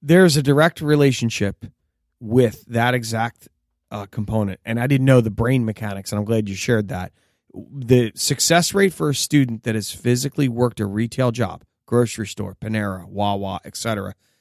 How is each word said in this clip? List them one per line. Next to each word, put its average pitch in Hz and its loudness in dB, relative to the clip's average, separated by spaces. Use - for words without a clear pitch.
There's 160 6
a 151 2
direct 147 2
relationship 139 0
with 117 2
that 117 0
exact, 113 -6
uh, 101 -8
component. 104 -4
And 113 -6
I 120 -2
didn't 135 2
know 131 8
the 110 -2
brain 117 0
mechanics, 101 -8
and 104 -2
I'm 104 -2
glad 107 0
you 98 -6
shared 107 0
that. 92 -8
The 123 2
success - 0
rate 196 2
for 156 -2
a 139 0
student 127 0
that 110 -2
has 104 -4
physically 127 -2
worked 120 -2
a 104 -2
retail 113 -2
job, 110 -6
grocery 117 0
store, 95 -10
Panera, 104 -6
Wawa, 98 -4
et - -18
cetera, 101 -6